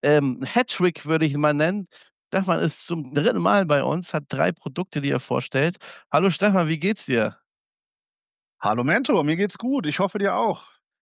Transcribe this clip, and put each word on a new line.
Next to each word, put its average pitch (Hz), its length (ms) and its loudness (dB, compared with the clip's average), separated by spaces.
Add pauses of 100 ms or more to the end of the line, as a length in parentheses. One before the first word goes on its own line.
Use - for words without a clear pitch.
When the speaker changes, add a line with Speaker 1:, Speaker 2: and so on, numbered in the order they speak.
Speaker 1:
Ähm, 143 440 2
Hattrick - 600 -2
würde 160 200 2
ich 139 80 0
ihn 147 80 -2
mal 151 120 4
nennen. 175 340 0 (400)
Stefan 185 320 0
ist - 260 -2
zum 147 280 -8
dritten 185 280 2
Mal 196 240 4
bei 147 180 2
uns, 160 300 -4
hat 147 160 -4
drei 160 240 2
Produkte, 151 480 -6
die 139 100 -2
er 131 80 0
vorstellt. 135 560 -2 (340)
Hallo 175 200 2
Stefan, 185 400 2
wie 160 100 -2
geht's 202 260 -2
dir? 110 320 0 (1200)
Speaker 2:
Hallo 110 240 0
Mentor, 190 400 2
mir 156 100 2
geht's 196 220 -2
gut. 254 280 -2
Ich 147 140 -4
hoffe, 196 180 -2
dir 196 200 0
auch. - 260 -2 (380)